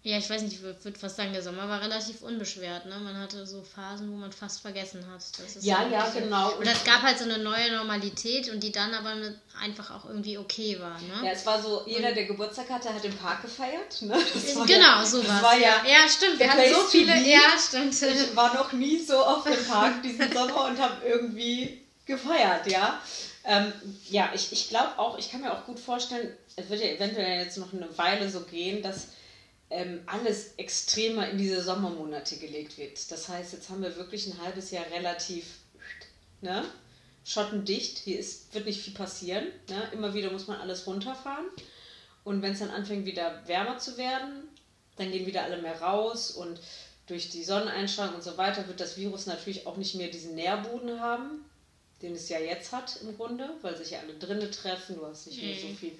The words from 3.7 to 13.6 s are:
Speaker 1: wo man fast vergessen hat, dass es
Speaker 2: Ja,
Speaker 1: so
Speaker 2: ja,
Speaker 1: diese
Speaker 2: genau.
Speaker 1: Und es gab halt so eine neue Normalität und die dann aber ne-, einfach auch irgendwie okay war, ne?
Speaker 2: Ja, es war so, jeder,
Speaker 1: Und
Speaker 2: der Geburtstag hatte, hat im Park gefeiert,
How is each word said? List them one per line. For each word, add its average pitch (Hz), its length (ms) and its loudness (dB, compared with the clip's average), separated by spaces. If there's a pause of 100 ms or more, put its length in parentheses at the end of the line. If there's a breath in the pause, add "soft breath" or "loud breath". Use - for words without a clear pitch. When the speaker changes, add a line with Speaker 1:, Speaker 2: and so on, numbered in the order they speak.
Speaker 1:
wo 208 60 -8
man 196 140 -10
fast - 300 -12
vergessen 190 460 -10
hat, 185 140 -16 (180)
dass 202 160 -14
es 196 80 -12
Speaker 2:
Ja, 247 220 4
Speaker 1:
so 247 80 -2
Speaker 2:
ja, 214 140 4
Speaker 1:
diese 226 160 -2
Speaker 2:
genau. 202 340 2
Speaker 1:
Und 214 100 0
es 233 160 2
gab 240 200 8
halt 254 160 4
so 240 60 -4
eine 226 120 0
neue 226 340 0
Normalität 220 760 -4
und 214 120 -6
die 214 100 -4
dann 208 240 -2
aber 220 200 -6
ne-, 214 240 -8 (220)
einfach 208 300 -8
auch - 180 -14
irgendwie 208 300 -6
okay 202 400 -6
war, 170 220 -10
ne? 185 260 -8
Speaker 2:
Ja, 185 40 0
es 185 140 -6
war 214 160 2
so, 214 260 -4
jeder, 233 220 0
Speaker 1:
Und 220 60 -2
Speaker 2:
der 202 100 0
Geburtstag 214 460 -6
hatte, 247 220 -4
hat 208 120 -6
im 196 100 -4
Park 185 280 -4
gefeiert, 269 580 -6